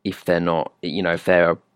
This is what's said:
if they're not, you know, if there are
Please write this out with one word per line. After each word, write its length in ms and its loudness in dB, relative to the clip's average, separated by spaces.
if 200 -8
they're 160 0
not, 320 -2
you 200 -6
know, 120 0
if 100 -8
there 260 4
are 80 -2